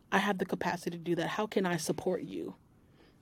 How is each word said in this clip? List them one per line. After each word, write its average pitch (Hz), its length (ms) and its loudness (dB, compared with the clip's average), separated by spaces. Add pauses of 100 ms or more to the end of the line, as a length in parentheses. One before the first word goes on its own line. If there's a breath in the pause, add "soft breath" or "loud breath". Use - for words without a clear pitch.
(120)
I 196 60 6
have 202 220 4
the 196 60 0
capacity 180 520 -2
to 170 60 -10
do 170 120 0
that. 160 120 0
How 214 200 0
can 202 180 2
I 175 120 2
support 180 460 -2
you?" 92 320 -8 (680)